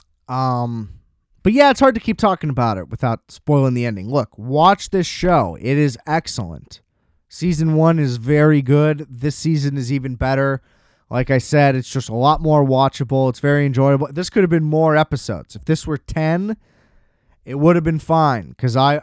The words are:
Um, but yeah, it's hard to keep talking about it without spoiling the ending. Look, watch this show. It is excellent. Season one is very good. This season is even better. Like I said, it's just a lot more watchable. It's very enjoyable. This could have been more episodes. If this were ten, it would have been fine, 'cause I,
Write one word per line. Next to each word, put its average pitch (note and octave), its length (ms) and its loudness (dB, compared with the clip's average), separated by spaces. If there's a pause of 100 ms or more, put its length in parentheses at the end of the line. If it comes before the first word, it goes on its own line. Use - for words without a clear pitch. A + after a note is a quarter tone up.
(280)
Um, B2 720 -6 (420)
but G3+ 120 0
yeah, C#4+ 180 6
it's - 80 -4
hard C4 160 4
to A3+ 40 -6
keep A3 200 -4
talking F3+ 320 0
about A#2 260 -2
it E2+ 100 -10
without A#2+ 440 -6
spoiling C3+ 420 0
the A#2+ 140 -2
ending. G#2 240 -8
Look, B2+ 260 -4
watch D3 540 0
this F#3 160 -2
show. C3+ 520 -2
It C#3 200 -2
is C#3 260 0
excellent. A2+ 760 -8 (480)
Season D#3+ 440 -2
one D#3+ 240 4
is C3 200 0
very D3 440 4
good. D3 480 0
This C3+ 260 -6
season C#3+ 400 -2
is B2+ 160 -6
even C3 220 -4
better. C3+ 480 -2 (480)
Like B2 220 -4
I C3 80 2
said, C#3+ 360 2
it's B2+ 140 -6
just - 200 -6
a A2 40 -8
lot C3+ 280 2
more D3+ 220 4
watchable. C3 640 0
It's B2 120 -4
very C#3+ 260 2
enjoyable. C#3 460 2
This E3+ 180 -8
could G#3 140 2
have E3+ 80 0
been E3 140 2
more D#3 300 2
episodes. C#3 600 -4
If G#2+ 100 -18
this D#3 220 -2
were D3+ 100 -4
ten, F3 600 -4 (880)
it B2+ 120 -10
would D#3+ 180 4
have E3+ 80 0
been D#3+ 140 -2
fine, C#3+ 600 0
'cause A#2+ 160 -2
I, C#3+ 280 2